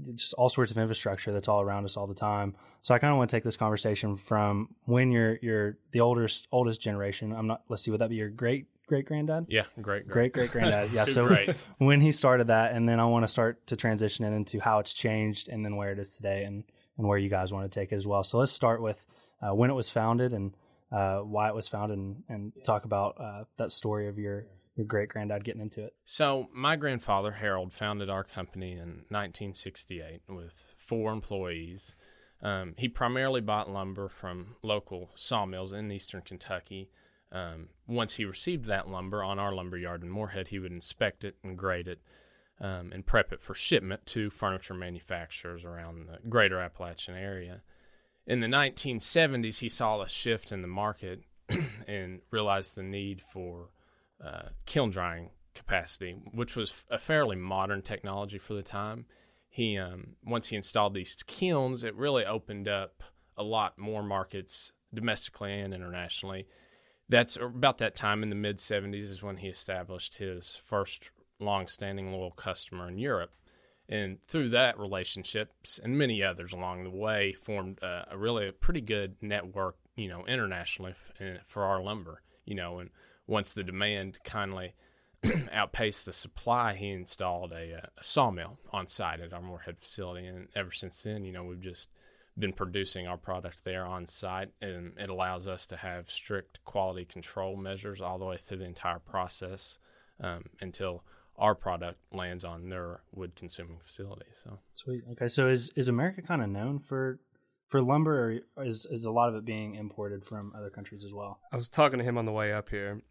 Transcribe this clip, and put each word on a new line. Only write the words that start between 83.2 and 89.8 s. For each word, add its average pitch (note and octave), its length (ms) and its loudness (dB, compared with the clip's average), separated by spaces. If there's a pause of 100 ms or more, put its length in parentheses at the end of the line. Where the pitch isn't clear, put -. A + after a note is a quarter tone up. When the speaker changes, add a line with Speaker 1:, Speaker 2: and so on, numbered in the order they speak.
Speaker 2:
once G#2+ 280 0
the G2+ 100 -6
demand F#2+ 640 -2
kindly F#2+ 480 -4 (500)
<clears throat> D#3 300 2
outpaced G#2+ 520 0
the F#2+ 60 -10
supply, A#2 640 0
he G2+ 140 -6
installed F2+ 640 -4
a, E2 300 -10
uh, - 40 -16 (100)
a - 60 -16
sawmill G#2+ 560 0 (120)
on F#2+ 140 -4
site E2+ 360 -4
at E2+ 100 -14
our F2 100 -10
Moorhead F2 380 -12
facility. F2+ 480 -10